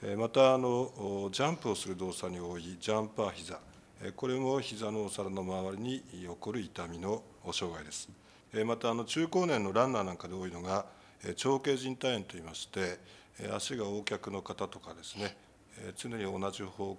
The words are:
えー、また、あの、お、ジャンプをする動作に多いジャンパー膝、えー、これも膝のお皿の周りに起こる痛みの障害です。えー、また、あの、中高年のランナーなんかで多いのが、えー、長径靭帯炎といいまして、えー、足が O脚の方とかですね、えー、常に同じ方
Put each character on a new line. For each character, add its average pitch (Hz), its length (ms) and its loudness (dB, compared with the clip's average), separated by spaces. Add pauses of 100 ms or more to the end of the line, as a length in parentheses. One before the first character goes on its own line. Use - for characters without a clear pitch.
え 104 100 -2
ー、 - 20 -2
ま 113 120 2
た、 131 260 10
あ 131 40 6
の、 127 100 4
お、 101 640 0
ジ 135 100 0
ャ 147 80 4
ン 170 60 0
プ - 140 0
を 101 40 4
す - 140 -4
る 92 80 -2
動 92 160 -2
作 92 180 -4
に 90 80 -6
多 87 200 -4
い 87 220 -8
ジ 110 120 2
ャ 107 100 4
ン 107 60 -2
パ 107 160 0
ー 95 80 0
膝、 85 260 -10 (440)
え 98 80 -4
ー、 - 20 -8
こ 131 160 -4
れ 127 80 2
も 135 240 2
膝 110 320 -4
の 107 140 0
お - 20 -2
皿 95 220 -4
の 95 120 -2
周 92 300 -2
り 98 60 -6
に 127 220 -2 (120)
起 90 160 -10 (100)
こ - 140 -4
る 120 80 -2
痛 92 260 -6
み 85 140 -8
の 101 240 0 (280)
障 85 220 -2
害 78 100 -10
で 76 60 -14
す。 - 180 -10 (460)
え 110 80 4
ー、 - 20 4
ま 117 120 2
た、 117 140 2
あ 113 40 4
の、 117 100 0
中 160 220 2
高 180 180 4
年 135 200 4
の 98 80 2
ラ 113 140 8
ン 135 60 2
ナ 113 80 4
ー - 40 4
な 92 80 -2
ん 87 40 -6
か 87 120 -10
で 90 60 -6
多 92 120 -4
い 87 60 -6
の 85 100 -8
が、 95 240 0 (380)
え 92 80 -2
ー、 - 20 -4
長 139 240 4
径 135 180 2
靭 127 240 -2
帯 131 120 2
炎 104 120 0
と - 120 -12
い 87 40 -10
い - 20 -10
ま 82 120 -10
し - 140 -8
て、 90 320 -2 (400)
え 101 100 -4
ー、 104 60 0
足 127 200 -4
が 107 120 0
O 101 160 -2
脚 104 260 -4
の 98 100 -4
方 95 280 -4
と - 100 -14
か 82 160 -14
で 82 80 -18
す - 140 -12
ね、 101 200 -2 (420)
え 101 160 -10
ー、 - 20 -
常 120 200 -6
に 95 240 -2
同 98 120 0
じ 101 100 -6
方 98 360 -6